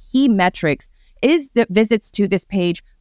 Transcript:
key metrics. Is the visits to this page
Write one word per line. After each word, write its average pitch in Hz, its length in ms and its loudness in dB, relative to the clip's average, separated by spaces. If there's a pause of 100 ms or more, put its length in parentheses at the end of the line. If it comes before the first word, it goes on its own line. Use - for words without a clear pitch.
(100)
key 262 200 2
metrics. 180 580 0 (340)
Is 294 280 0
the 233 180 0
visits 214 440 0
to 202 140 -2
this 185 200 -2
page 175 360 -4 (180)